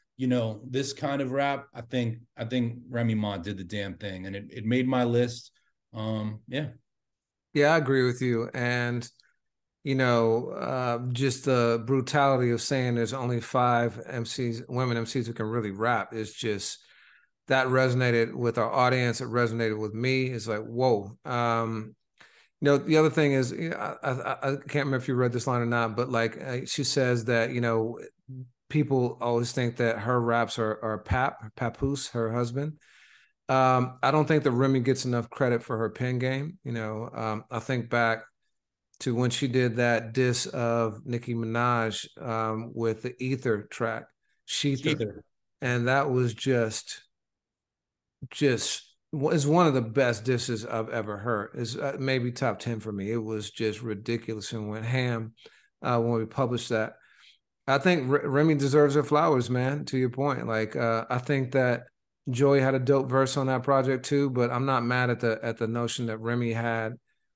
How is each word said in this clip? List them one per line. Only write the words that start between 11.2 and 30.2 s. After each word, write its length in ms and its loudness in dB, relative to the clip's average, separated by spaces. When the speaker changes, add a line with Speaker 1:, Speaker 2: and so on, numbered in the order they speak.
Speaker 2:
the 400 4
brutality 640 2
of 100 0
saying 360 0
there's 180 0
only 260 -2
five 680 2
M 200 -6
Cs, 420 -4
women 300 0
M 80 -4
Cs 200 -2
who 60 -8
can 140 -4
really 240 -2
rap 420 0
is 220 -8
just, 460 -6
that 180 2
resonated 680 2
with 220 -2
our 160 0
audience. 480 2
It 80 -8
resonated 500 0
with 140 -6
me. 360 0
It's 200 -6
like, 140 -2
whoa. 540 0
Um, 680 -2
you 60 0
know, 120 6
the 180 2
other 140 6
thing 220 4
is, 200 2
you 160 -6
know, 80 -6
I, 80 -2
I, 220 -4
I 240 -4
can't 300 -2
remember 100 0
if 120 -4
you 60 0
read 180 2
this 140 -4
line 140 0
or 60 0
not, 280 0
but, 140 -2
like, 320 0
uh, 240 -6
she 200 -4
says 420 2
that, 260 2
you 80 -2
know, 380 0
people 500 0
always 320 0
think 240 -2
that 220 2
her 200 0
raps 400 0